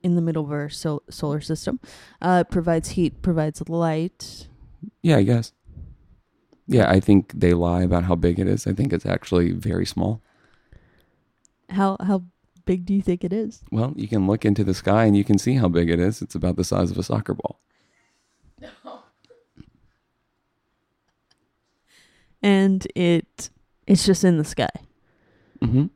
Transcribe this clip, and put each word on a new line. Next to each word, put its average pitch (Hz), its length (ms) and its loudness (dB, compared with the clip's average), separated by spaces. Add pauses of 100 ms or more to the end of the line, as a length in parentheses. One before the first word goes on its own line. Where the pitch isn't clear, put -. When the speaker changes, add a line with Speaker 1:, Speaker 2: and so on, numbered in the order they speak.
Speaker 1:
in 175 120 2
the 170 60 2
middle 160 220 -2
of 147 80 -8
our 147 180 -6
sol-, 151 400 -6
solar 151 320 -6
system. - 380 -6 (420)
Uh, 180 260 2
it - 40 -14
provides 165 380 -2
heat, - 340 -2
provides 160 440 -2
light. 165 800 -6 (540)
Speaker 2:
Yeah, 156 160 4
I 101 60 4
guess. 117 300 0 (1120)
Yeah, 113 220 4
I 95 100 6
think 98 360 4
they 87 200 4
lie 87 260 2
about 90 220 2
how 90 120 2
big 87 240 0
it 95 80 0
is. 104 200 -2
I 95 60 -2
think 98 200 -2
it's 87 140 -4
actually 90 440 0
very 90 360 -4
small. 98 340 -4 (1500)
Speaker 1:
How, 190 320 0
how 185 220 0 (420)
big 185 200 -2
do 196 80 -2
you 196 80 2
think 180 220 -2
it 180 100 -4
is? 220 380 -8
Speaker 2:
Well, 117 240 -2
you 107 120 -8
can 98 200 0
look 107 180 0
into 104 180 2
the 95 100 0
sky 104 320 2
and 104 120 4
you 101 60 2
can 101 140 2
see 123 180 0
how 113 120 2
big 85 220 2
it 85 100 2
is. 95 220 -2
It's - 140 -12
about 87 220 -2
the 92 60 -2
size 92 280 -2
of 92 60 -6
a 90 60 -4
soccer 107 300 -4
ball. - 260 -10 (1000)
Speaker 1:
<laughs> - 420 -20 (3500)
And 196 520 4
it, 170 540 0 (360)
it's 196 200 4
just 196 180 2
in 175 140 6
the 151 60 0
sky. - 260 -4 (920)
Speaker 2:
Mm-hmm. 123 240 2 (100)